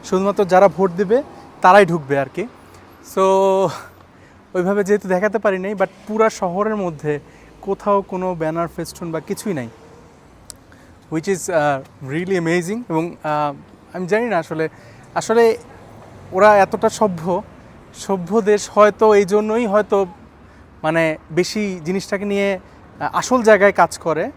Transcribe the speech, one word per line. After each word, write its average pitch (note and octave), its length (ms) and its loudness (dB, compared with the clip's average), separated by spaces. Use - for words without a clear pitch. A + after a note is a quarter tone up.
শুধুমাত্র G3 400 -2
যারা F#3 240 6
ভোট F3 220 0
দিবে, G#3 320 -2
তারাই F#3+ 260 8
ঢুকবে C#3+ 320 -2
আর C3+ 160 -2
কি। G3 120 -8
So, F#3+ 60 -2
ওইভাবে F#3+ 300 0
যেহেতু G3+ 240 -2
দেখাতে G3 300 0
পারি G3 200 0
নাই, G3 160 -6
but F#3+ 120 0
পুরা G#3+ 240 2
শহরের G3+ 460 -4
মধ্যে D3+ 440 -4
কোথাও G3 420 -2
কোনো F#3 320 -6
ব্যানার, D#3+ 420 -4
ফেস্টুন E3+ 360 -10
বা D#3+ 80 -6
কিছুই F#3+ 340 -8
নাই, B2 140 -8
which D#3+ 160 -4
is, F#3 240 -4
আহ, D3 580 -2
really F3+ 340 -2
amazing। F3+ 440 -2
এবং, E3+ 360 -4
আহ, D3+ 300 -2
আমি F3+ 140 -8
জানি A3 200 0
না G3 120 -2
আসলে, D#3+ 300 -4
আসলে A3+ 420 2
ওরা G#3 240 6
এতটা G3 320 2
সভ্য, F#3 540 -2
সভ্য F#3+ 460 -2
দেশ G3+ 340 0
হয়তো G#3 400 6
এই G3+ 100 4
জন্যই G#3+ 420 0
হয়তো, G3+ 400 0
মানে, D#3+ 340 0
বেশি F3+ 540 -4
জিনিসটাকে F#3+ 400 -6
নিয়ে, G3+ 340 -2
আহ, - 580 -10
আসল B3 260 -2
জায়গায় G3+ 300 6
কাজ - 260 0
করে E3+ 380 -4